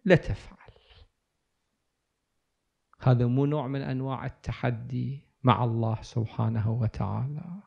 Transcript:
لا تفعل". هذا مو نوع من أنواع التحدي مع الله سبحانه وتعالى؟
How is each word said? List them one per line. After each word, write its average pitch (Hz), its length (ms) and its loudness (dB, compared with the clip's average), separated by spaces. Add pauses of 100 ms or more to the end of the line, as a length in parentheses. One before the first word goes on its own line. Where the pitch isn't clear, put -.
لا 185 100 8
تفعل". - 420 -2 (2500)
هذا 123 240 4
مو 131 200 2
نوع 143 220 -2
من 139 140 -4
أنواع 135 440 -6
التحدي 123 1000 -4 (160)
مع 123 200 6
الله 113 380 0
سبحانه 113 720 -2
وتعالى؟ 123 960 -4